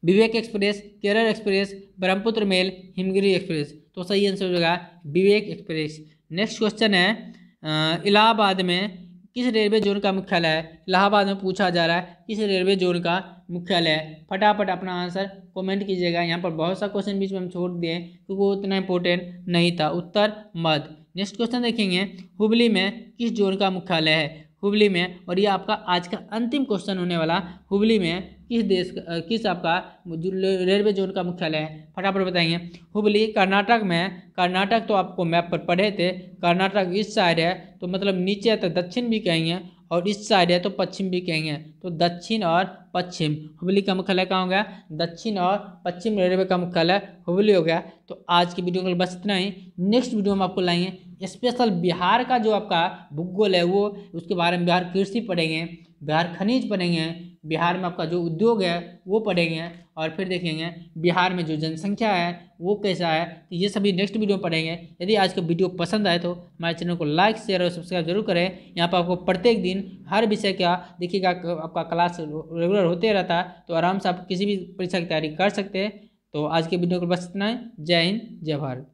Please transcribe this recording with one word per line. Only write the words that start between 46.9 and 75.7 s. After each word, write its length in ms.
हुबली 240
हो 100
गया। 200
तो 200
आज 260
की 80
वीडियो 220
में 140
बस 220
इतना 140
ही। 180
नेक्स्ट 360
वीडियो 200
में 80
आपको 180
लाएंगे 520
स्पेशल 440
बिहार 540
का 140
जो 120
आपका 600
भूगोल 420
है 80
वो, 360
उसके 200
बारे 220
में 100
बिहार 180
कृषि 360
पढ़ेंगे, 580
बिहार 360
खनिज 320
पढ़ेंगे, 440
बिहार 300
में 80
आपका 200
जो 180
उद्योग 400
है 440
वो 140
पढ़ेंगे, 500
और 140
फिर 180
देखेंगे 460
बिहार 360
में 120
जो 100
जनसंख्या 560
है 380
वो 140
कैसा 340
है। 420
तो 60
ये 120
सभी 240
नेक्स्ट 240
वीडियो 200
में 60
पढ़ेंगे। 460
यदि 140
आज 180
का 100
वीडियो 260
पसंद 400
आए 100
तो 140
हमारे 420
चैनल 200
को 100
लाइक, 320
शेयर 260
और 80
सब्सक्राइब 360
जरूर 180
करें। 340
यहाँ 120
पर 100
आपको 180
प्रत्येक 460
दिन 460
हर 180
विषय 260
का 480
देखिएगा, 300
आपका 520
क्लास 380
रेगुलर 640
होते 280
रहता 260
है, 300
तो 60
आराम 240
से 100
आप 200
किसी 180
भी 100
परीक्षा 440
की 60
तैयारी 220
कर 200
सकते 300